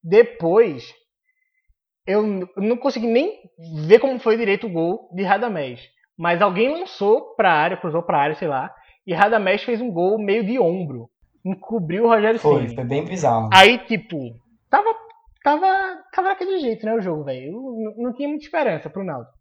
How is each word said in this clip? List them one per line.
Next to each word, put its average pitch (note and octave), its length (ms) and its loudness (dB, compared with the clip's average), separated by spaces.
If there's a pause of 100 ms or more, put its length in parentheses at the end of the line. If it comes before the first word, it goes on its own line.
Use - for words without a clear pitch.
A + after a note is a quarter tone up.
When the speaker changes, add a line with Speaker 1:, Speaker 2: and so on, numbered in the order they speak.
Speaker 1:
Depois, F3+ 840 2 (1200)
eu G#3 160 2
n-, G3 320 -4
não G#3+ 220 0
consegui B3 300 -2
nem C#4 260 2 (520)
ver G3+ 140 8
como B3+ 200 0
foi G#3+ 180 0
direito A#3 300 -2
o F#3+ 40 -6
gol E3+ 420 -4
de F3+ 100 -6
Radamés. F3+ 580 -2 (360)
Mas E3+ 240 0
alguém G#3 300 2
lançou D4+ 640 0
pra F#3+ 160 4
área, E3 260 2
cruzou E3 240 -4
pra E3 180 0
área, D3+ 160 0
sei F3 120 -6
lá. C#3 260 -4 (320)
E F3+ 80 -6
Radamés G3+ 500 2
fez A#3 180 -4
um B3 100 -6
gol F3+ 260 0
meio G#3 280 -2
de A#3 120 -2
ombro. E3 520 -2 (360)
Encobriu F#3+ 600 -4
o - 20 6
Rogério A3+ 320 4
Speaker 2:
Foi, C#3 240 4
Speaker 1:
Ceni. A#2 120 -6
Speaker 2:
foi C3 100 -6
bem C#3+ 200 -2
bizarro. B2+ 480 0
Speaker 1:
Aí, G3+ 260 8
tipo, - 380 -8 (520)
tava, G#4 180 2 (560)
tava, F#4 580 0 (100)
tava F#4 180 -2
daquele F#4+ 300 -4
jeito, A3 260 -6
né, A3+ 100 -2
o A3+ 60 -2
jogo, D#3+ 240 -6
velho. C3 260 -10
Eu B3 260 -12
n-, G#3+ 260 -8
não B3 100 -4
tinha C#4 160 -6
muita D4+ 160 -8
esperança A3 440 -4
pro G3 140 -10
Náutico. C3+ 380 -10